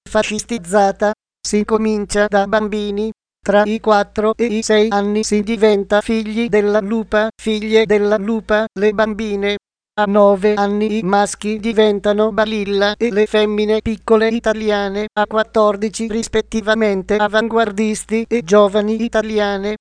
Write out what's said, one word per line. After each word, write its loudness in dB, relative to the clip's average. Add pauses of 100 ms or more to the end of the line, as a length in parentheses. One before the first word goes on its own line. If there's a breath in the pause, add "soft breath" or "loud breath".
fascistizzata. 0 (360)
Si 0
comincia 0
da 2
bambini. -2 (280)
Tra 2
i -2
quattro 0
e -2
i -2
sei 2
anni 0
si 0
diventa 2
figli -2
della 2
lupa, -2 (100)
figlie 0
della 2
lupa, -2 (140)
le 2
bambine. -2 (440)
A 4
nove 4
anni -2
i -4
maschi -2
diventano 2
balilla 0
e 0
le 2
femmine 0
piccole 0
italiane, -2 (140)
a 0
quattordici 0
rispettivamente -2
avanguardisti -2
e -2
giovani 2
italiane. -2